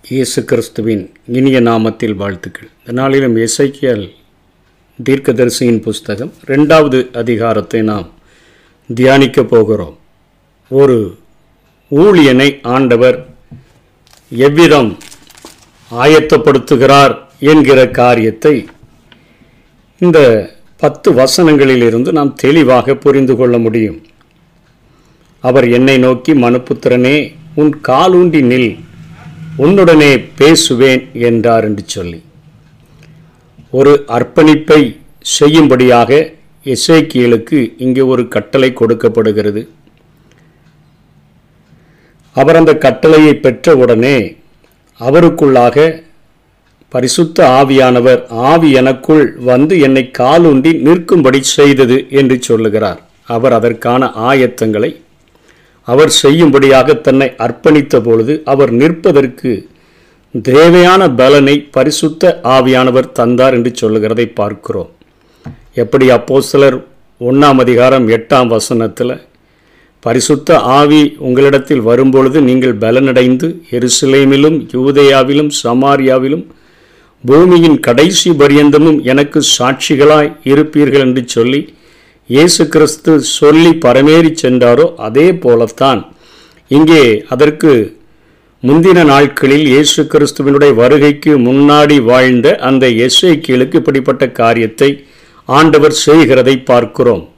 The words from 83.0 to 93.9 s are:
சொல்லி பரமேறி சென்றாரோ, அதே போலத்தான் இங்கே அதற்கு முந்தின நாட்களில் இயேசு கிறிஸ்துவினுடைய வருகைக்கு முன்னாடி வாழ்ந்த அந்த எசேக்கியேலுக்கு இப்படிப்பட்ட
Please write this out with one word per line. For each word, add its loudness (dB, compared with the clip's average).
சொல்லி 2
பரமேறி 2
சென்றாரோ, 2
அதே 0
போலத்தான் -2
இங்கே 2
அதற்கு -2
முந்தின 2
நாட்களில் 0
இயேசு 0
கிறிஸ்துவினுடைய 0
வருகைக்கு 2
முன்னாடி 2
வாழ்ந்த 2
அந்த 0
எசேக்கியேலுக்கு 0
இப்படிப்பட்ட -2